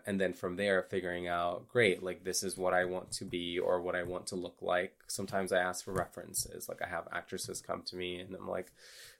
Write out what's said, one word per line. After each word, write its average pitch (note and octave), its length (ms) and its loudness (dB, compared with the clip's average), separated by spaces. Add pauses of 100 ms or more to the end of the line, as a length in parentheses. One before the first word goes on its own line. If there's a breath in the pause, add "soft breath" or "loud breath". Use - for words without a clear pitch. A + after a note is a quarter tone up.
and G2 140 2
then F#2 120 4
from F2+ 240 -4
there, G2 260 6
figuring F2+ 440 -2
out, F2 420 0
great, G#2+ 340 4
like, F2 200 -4
this F#2 220 0
is F#2 120 -4
what F#2 180 2
I F2+ 100 6
want F2+ 280 -2
to - 120 -6
be F2 340 -2
or F2+ 220 4
what F2+ 160 0
I F2+ 80 0
want F2+ 240 -4
to G2+ 80 -4
look F2 240 -6
like. F2+ 480 0
Sometimes G2 420 -2
I F#2 100 6
ask F2+ 240 0
for G2 80 -8
references. - 760 -4
Like, E2+ 140 -8
I - 60 -2
have E2+ 220 -4
actresses F2 500 -6
come F2+ 240 -4
to - 120 -8
me F2+ 240 -4
and F#2 140 -10
I'm F#2+ 120 -10
like, F#2 240 -4 (500 loud breath)